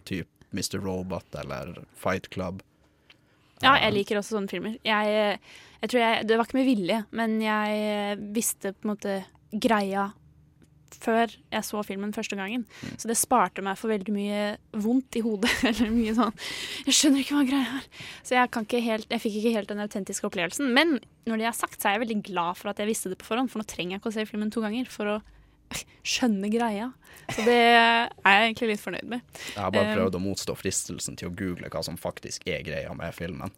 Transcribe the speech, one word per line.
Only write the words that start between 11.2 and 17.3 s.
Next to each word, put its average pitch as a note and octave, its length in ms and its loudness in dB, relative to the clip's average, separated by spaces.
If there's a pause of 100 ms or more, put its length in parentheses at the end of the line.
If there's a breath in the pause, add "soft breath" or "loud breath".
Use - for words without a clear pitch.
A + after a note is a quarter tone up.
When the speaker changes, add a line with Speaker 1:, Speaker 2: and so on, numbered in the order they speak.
Speaker 2:
jeg G#3+ 120 -2
så G#3 200 -4
filmen G3+ 300 -6
første G#3+ 240 -6
gangen. G#3 280 -4 (180 loud breath)
Speaker 1:
Mm. - 140 -10
Speaker 2:
Så - 100 -10
det A3+ 100 0
sparte G3 460 2
meg G3 140 -2
for A3+ 120 -4
veldig G#3 240 0
mye G#3 440 -2 (160)
vondt A#3 440 0
i A3+ 40 0
hodet, A3 280 0 (100)
<laughs> - 40 -4
eller A#3 260 2
mye A3+ 240 2
sånn, A3 200 2 (520 loud breath)
«Jeg C4+ 80 2
skjønner C#4 300 6
ikke C#4+ 160 -4